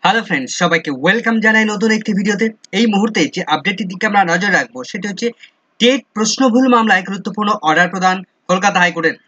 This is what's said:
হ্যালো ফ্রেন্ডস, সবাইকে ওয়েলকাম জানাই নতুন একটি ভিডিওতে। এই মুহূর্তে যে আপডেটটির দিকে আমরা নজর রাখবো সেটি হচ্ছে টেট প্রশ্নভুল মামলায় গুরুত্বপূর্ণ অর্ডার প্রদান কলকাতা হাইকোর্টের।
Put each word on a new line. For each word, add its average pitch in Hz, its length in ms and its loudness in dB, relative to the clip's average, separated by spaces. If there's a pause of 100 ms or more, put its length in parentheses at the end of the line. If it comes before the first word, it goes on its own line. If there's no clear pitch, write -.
হ্যালো 208 220 2
ফ্রেন্ডস, 131 240 -4 (100)
সবাইকে 165 300 0 (100)
ওয়েলকাম 226 340 0 (100)
জানাই 220 280 4
নতুন 214 240 0
একটি 214 220 -4
ভিডিওতে। 208 260 0 (340)
এই 233 140 4
মুহূর্তে 214 280 0 (140)
যে 185 60 -4 (120)
আপডেটটির 185 380 -4
দিকে 202 180 -6
আমরা 202 120 2 (100)
নজর 185 260 0
রাখবো 127 220 -4 (100)
সেটি 190 220 -8
হচ্ছে 214 160 -4 (520)
টেট 247 220 4 (140)
প্রশ্নভুল 240 500 2 (100)
মামলায় 208 320 2
গুরুত্বপূর্ণ 202 420 -6 (180)
অর্ডার 160 260 2
প্রদান 185 240 0 (320)
কলকাতা 190 340 0
হাইকোর্টের। 165 320 0 (120)